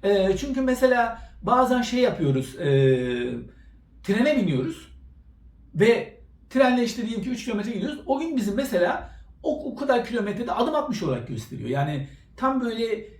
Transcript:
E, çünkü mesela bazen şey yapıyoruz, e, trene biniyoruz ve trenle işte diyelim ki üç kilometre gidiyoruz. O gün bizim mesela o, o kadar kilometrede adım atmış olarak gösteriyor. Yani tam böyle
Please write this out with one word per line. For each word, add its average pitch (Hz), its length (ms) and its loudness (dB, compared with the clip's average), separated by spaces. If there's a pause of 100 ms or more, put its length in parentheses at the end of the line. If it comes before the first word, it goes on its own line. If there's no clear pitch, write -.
E, 196 340 4
çünkü 269 240 -4
mesela 247 680 2 (120)
bazen 247 400 4
şey 247 180 0
yapıyoruz, 139 600 0
e, 160 80 -2 (1300)
trene 247 340 2
biniyoruz 151 540 -2 (840)
ve 220 460 2 (300)
trenle 247 340 4
işte 233 180 -4
diyelim 220 220 -6
ki 254 60 -4
üç 240 140 -6
kilometre 214 280 -4
gidiyoruz. 226 340 -6
O 277 140 0
gün 330 160 -4
bizim 202 180 -2
mesela 208 560 -2 (320)
o, 277 300 -4
o - 40 -12
kadar 262 280 0
kilometrede 220 480 -4
adım 277 220 -2
atmış 277 280 -2
olarak 127 260 -4
gösteriyor. 113 400 -10
Yani 139 400 -4 (280)
tam 262 240 -2
böyle 233 240 -4 (340)